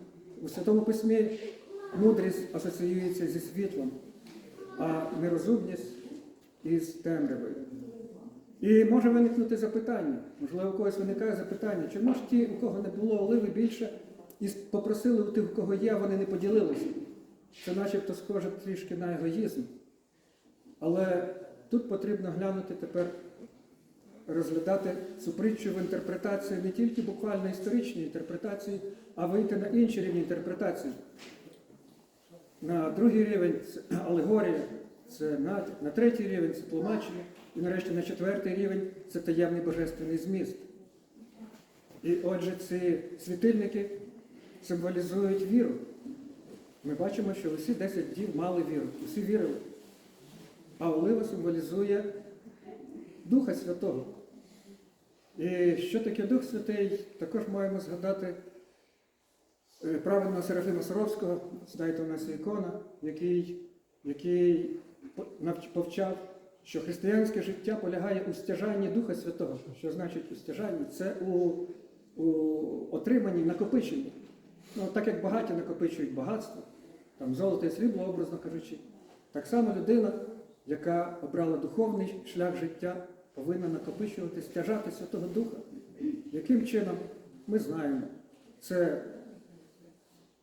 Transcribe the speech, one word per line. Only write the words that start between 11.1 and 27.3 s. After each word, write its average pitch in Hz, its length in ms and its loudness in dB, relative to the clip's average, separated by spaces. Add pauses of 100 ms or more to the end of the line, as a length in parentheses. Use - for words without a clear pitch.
запитання, 190 580 -2
чому 233 200 4
ж - 60 0 (100)
ті, 233 160 6
у 214 140 -4
кого 196 220 0
не 190 80 -4
було 208 340 2
оливи, 214 240 4
більше, 220 520 -2 (400)
і 202 60 -2
с-, - 140 -4 (120)
попросили 214 520 4
у - 80 0
тих, 214 200 2
у - 40 -6
кого 196 180 2
є, 214 200 2
а 196 40 2
вони 196 200 2
не 196 80 2
поділилися? 190 600 2 (800)
Це 180 100 -2
начебто 196 380 0
схоже 190 380 -4 (120)
трішки 185 320 -6
на 175 180 -2
егоїзм. 165 480 0 (1160)
Але 180 560 2 (340)
тут 233 200 0
потрібно 190 420 -2
глянути 185 420 -2
тепер, 175 320 -2 (1200)
розглядати 165 640 2 (300)
цю 165 120 -4
притчу 214 380 0
в 185 120 -2
інтерпретації, 185 840 -2
не 190 80 0
тільки 233 300 2
буквально 190 480 -2